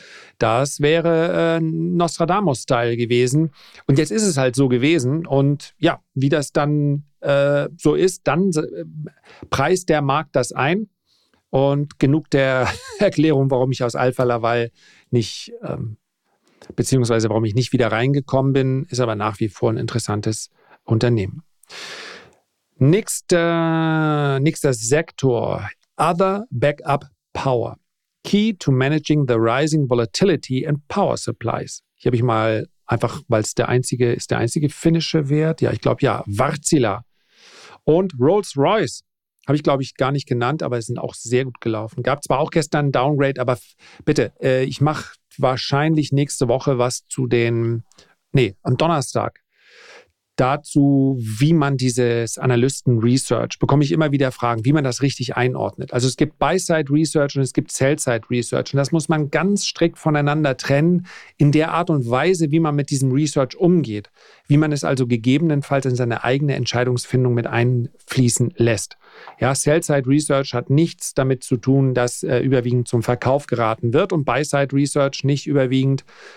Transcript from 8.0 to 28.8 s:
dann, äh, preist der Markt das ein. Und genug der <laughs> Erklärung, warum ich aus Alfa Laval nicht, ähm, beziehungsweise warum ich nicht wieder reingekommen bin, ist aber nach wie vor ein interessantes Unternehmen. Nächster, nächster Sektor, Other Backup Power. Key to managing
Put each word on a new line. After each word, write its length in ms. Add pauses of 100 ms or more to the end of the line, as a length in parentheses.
dann, 240
äh, 340 (640)
preist 400
der 140
Markt 340
das 160
ein. 380 (580)
Und 500
genug 320
der 380 (160)
<laughs> 140
Erklärung, 520
warum 220
ich 100
aus 120
Alfa 300
Laval 460 (400)
nicht, 420 (100)
ähm, 340 (800)
beziehungsweise 560
warum 140
ich 100
nicht 180
wieder 200
reingekommen 600
bin, 380
ist 100
aber 140
nach 240
wie 100
vor 220
ein 60
interessantes 760 (360)
Unternehmen. 560 (1300)
Nächster, 1600
nächster 340
Sektor, 960 (260)
Other 540
Backup 560 (260)
Power. 460 (440)
Key 360
to 120
managing 560